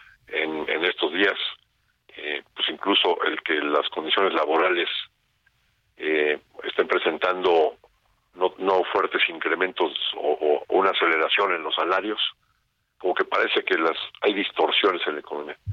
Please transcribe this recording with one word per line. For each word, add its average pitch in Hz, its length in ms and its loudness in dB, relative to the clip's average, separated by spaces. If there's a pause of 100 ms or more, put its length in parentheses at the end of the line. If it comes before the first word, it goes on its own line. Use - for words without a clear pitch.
(280)
en, 78 400 -4
en 78 160 -2
estos - 280 -2
días. 95 240 2 (800)
Eh, 73 260 -8 (120)
pues - 140 -2
incluso 98 560 0
el 80 180 -2
que 82 120 -2
las 73 340 0
condiciones 82 460 0
laborales, 82 540 0 (1080)
eh, 76 420 0 (260)
estén - 220 0
presentando 90 920 2 (560)
no, 185 240 0
no 190 240 4 (100)
fuertes 98 360 0
incrementos 85 680 -2 (200)
o, 76 520 2
o 90 80 2
una 95 140 4
aceleración 85 640 2
en 82 100 -2
los 78 120 -4
salarios, 98 460 0 (800)
como 90 160 0
que 95 100 0
parece 104 400 0
que 92 140 0
las, 80 180 2 (240)
hay - 140 2
distorsiones 90 720 2
en 78 80 -2
la 73 60 -8
economía. 73 360 -10 (160)